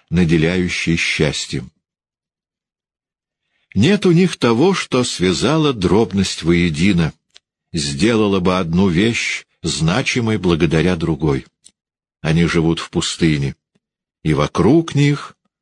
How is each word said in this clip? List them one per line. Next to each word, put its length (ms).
наделяющий 840
счастьем. 760
Нет 300
у 60
них 260
того, 360
что 300
связало 720
дробность 680
воедино, 680
сделало 680
бы 180
одну 320
вещь 560
значимой 760
благодаря 580
другой. 500
Они 240
живут 340
в 100
пустыне, 680
и 100
вокруг 640
них 420